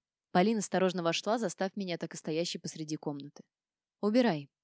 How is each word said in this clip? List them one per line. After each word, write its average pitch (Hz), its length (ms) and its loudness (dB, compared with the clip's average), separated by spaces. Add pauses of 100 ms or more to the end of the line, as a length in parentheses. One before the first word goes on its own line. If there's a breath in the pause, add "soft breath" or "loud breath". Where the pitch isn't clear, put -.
(320)
Полина 208 280 6
осторожно 185 420 2
вошла, 185 360 0
застав 190 380 -4
меня 180 200 -4
так - 180 -8
и - 20 -12
стоящей 165 420 -4
посреди 156 380 -8
комнаты. 143 460 -10 (580)
«Убирай. 208 500 2 (140)